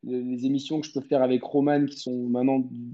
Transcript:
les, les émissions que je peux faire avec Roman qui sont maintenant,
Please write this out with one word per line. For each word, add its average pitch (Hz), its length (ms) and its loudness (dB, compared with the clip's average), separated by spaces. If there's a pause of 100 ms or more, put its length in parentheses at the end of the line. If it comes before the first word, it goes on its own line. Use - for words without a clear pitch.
les, 123 200 -4
les 127 220 -6
émissions 139 360 0
que 147 60 -6
je - 60 -16
peux 139 80 -4
faire 135 220 2
avec 127 200 2
Roman 147 440 2
qui 139 100 -6
sont 123 320 -6
maintenant, 127 400 2 (260)